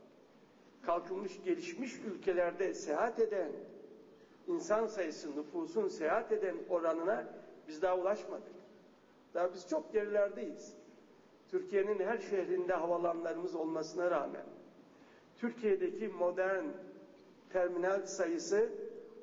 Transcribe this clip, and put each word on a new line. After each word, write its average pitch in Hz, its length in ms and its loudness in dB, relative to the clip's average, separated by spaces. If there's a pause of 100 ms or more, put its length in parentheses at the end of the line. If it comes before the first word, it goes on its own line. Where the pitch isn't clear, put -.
(840)
Kalkınmış, 185 580 -2
gelişmiş 175 560 -2
ülkelerde 175 720 0
seyahat 214 460 0
eden 202 320 2 (960)
insan 208 400 2
sayısı, 156 500 -4
nüfusun 170 500 -2
seyahat 180 440 0
eden 190 240 2 (140)
oranına 170 560 2 (420)
biz 156 140 -8
daha 185 160 4
ulaşmadık. 185 560 -2 (800)
Daha 180 200 2
biz 190 140 -12
çok - 260 -2
gerilerdeyiz. 208 800 0 (760)
Türkiye'nin 196 480 2
her 214 180 2
şehrinde 180 560 0
havalanlarımız 170 840 0
olmasına 160 560 0
rağmen, - 340 0 (920)
Türkiye'deki 208 680 0
modern 180 580 2 (840)
terminal 185 560 2
sayısı 180 640 2 (540)